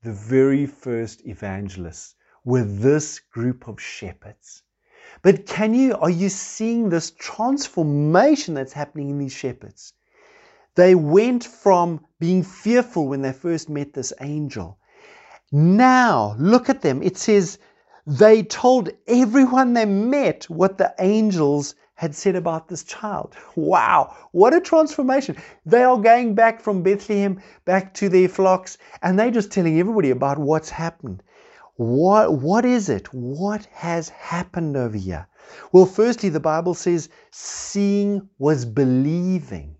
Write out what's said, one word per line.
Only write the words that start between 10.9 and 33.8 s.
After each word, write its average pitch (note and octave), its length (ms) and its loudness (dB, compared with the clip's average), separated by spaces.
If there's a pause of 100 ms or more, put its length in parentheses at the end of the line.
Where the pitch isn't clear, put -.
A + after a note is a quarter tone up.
went G3 500 2
from F3 600 0 (140)
being F3 240 0
fearful A3 640 -2
when C#3 140 -6
they C3+ 100 -4
first D#3+ 380 -6
met C#3+ 240 -8
this - 260 -10
angel. C3+ 580 -10 (760)
Now, F3+ 880 2
look A3 320 2
at - 120 0
them. C#3 200 0
It F3+ 160 -2
says, G3+ 420 0 (460)
"They G#3 380 6
told B3+ 460 0 (180)
everyone B3 680 2
they A#3 120 0
met G#3+ 640 -2
what F#3+ 280 -2
the - 220 -2
angels F#3 760 0 (180)
had D#3 200 -8
said F#3 220 -2
about E3+ 320 -6
this E3 160 -14
child." - 520 -10 (200)
Wow, D3+ 600 0 (160)
what G#3 220 6
a F4 60 4
transformation. C#4+ 800 0 (280)
They A#3 180 4
are B3+ 140 4
going A3+ 380 4
back A3+ 260 2
from F#3+ 220 -2
Bethlehem G3+ 580 -2 (220)
back F#3+ 320 -2
to G3 140 -2
their F#3 180 4
flocks, F#3 500 0 (240)
and F#3 160 0
they're A#3 140 2
just G#3+ 200 -2
telling E3 280 0
everybody F#3+ 300 0
about C3+ 280 0
what's D#3 340 -2
happened. D3+ 520 -12 (540)
What, D#3 640 2
what F#3+ 240 0
is B3 240 0
it? G#2+ 260 -6
What D#3+ 520 -8
has E3+ 420 -8